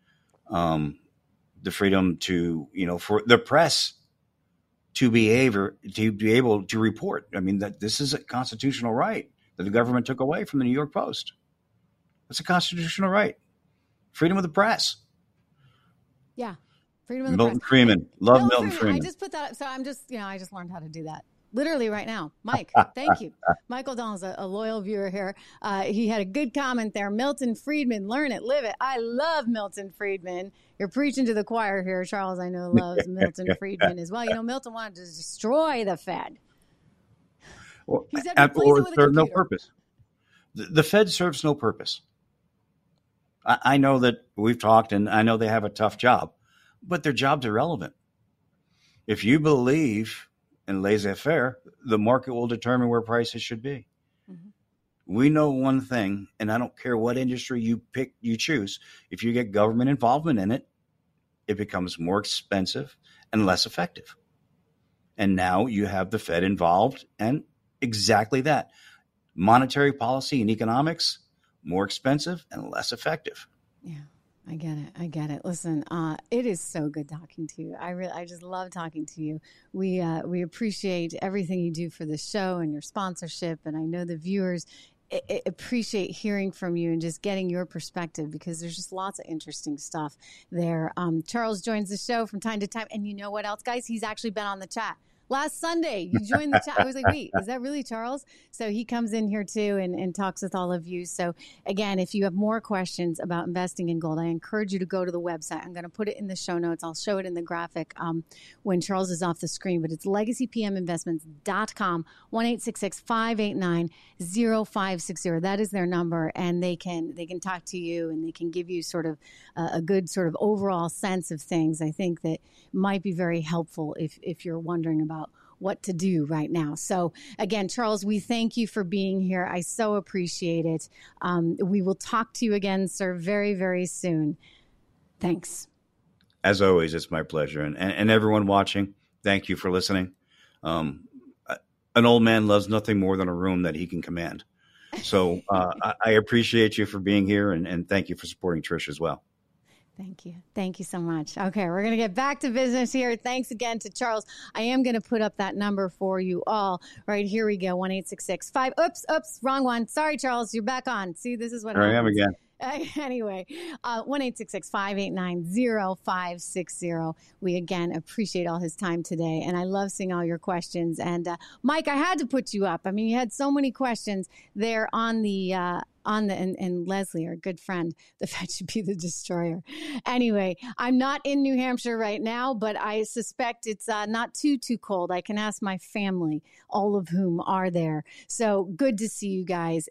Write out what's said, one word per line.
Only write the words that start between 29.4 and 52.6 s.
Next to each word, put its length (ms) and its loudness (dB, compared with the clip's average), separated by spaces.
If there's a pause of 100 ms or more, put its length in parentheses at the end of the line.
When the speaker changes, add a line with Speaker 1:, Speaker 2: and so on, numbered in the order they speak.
Speaker 2:
Milton 480 -4
Friedman. 560 -6 (260)
You're 100 -2
preaching 360 0
to 80 2
the 120 0
choir 380 0
here. 220 -2
Charles, 340 -4
I 120 -4
know, 200 -6
loves 380 4
Speaker 1:
<laughs> 0 -
Speaker 2:
Milton 380 -2 (120)
Friedman 400 0
as 140 -10
well. 140 -4
You 80 0
know, 80 -4
Milton 320 -6
wanted 220 -12
to 40 -18
destroy 840 -2
the 100 0
Fed. 400 -8 (1500)
Speaker 1:
Well, 240 -2
Speaker 2:
He 100 -2
said, 160 -6
Speaker 1:
I, 80 10
Speaker 2:
"Replace 220 4
Speaker 1:
or 120 10
Speaker 2:
it 40 6
with 100 -2
a 20 -8
Speaker 1:
serve 200 8
no 80 8
Speaker 2:
computer." 120 0
Speaker 1:
purpose. 360 0 (840)
The, 120 -8
the 160 6
Fed 280 6
serves 320 0
no 120 4
purpose. 480 -2 (1400)
I, 160 6
I 160 6
know 220 6
that 160 6 (200)
we've 220 4
talked, 340 8
and 160 2
I 140 6
know 160 6
they 100 2
have 160 2
a 60 -2
tough 260 0
job, 360 4 (500)
but 200 -2
their 120 2
job's 320 2
irrelevant. 480 0 (1120)
If 180 0
you 160 6
believe 880 2 (380)
in 160 -2
laissez-faire, 760 2 (280)
the 120 2
market 360 2
will 120 0
determine 420 0